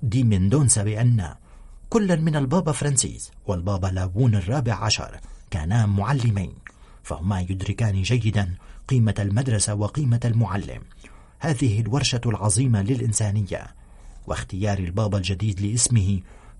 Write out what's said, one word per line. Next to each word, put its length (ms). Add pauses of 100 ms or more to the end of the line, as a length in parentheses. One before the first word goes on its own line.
دي 200
ميندونسا 600
بأن 520 (540)
كلا 260
من 200
البابا 360
فرانسيس 600 (140)
والبابا 420
لاوون 480
الرابع 380
عشر 460 (320)
كانا 340
معلمين، 680 (500)
فهما 380
يدركان 600
جيدا 540 (320)
قيمة 320
المدرسة 540
وقيمة 520
المعلم، 560 (580)
هذه 420
الورشة 440
العظيمة 560
للإنسانية. 840 (600)
واختيار 520
البابا 380
الجديد 440
لاسمه 580 (400)